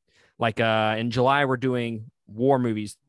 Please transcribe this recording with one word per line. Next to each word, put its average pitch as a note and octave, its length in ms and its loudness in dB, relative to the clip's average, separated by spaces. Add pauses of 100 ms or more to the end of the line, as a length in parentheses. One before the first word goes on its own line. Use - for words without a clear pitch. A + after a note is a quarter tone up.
(380)
Like, A#2 220 0
uh, A2 380 2
in A#2 120 -4
July, C3+ 360 2
we're C3 100 0
doing A#2+ 540 -4 (160)
war B2+ 320 2
movies G#2+ 400 -4 (100)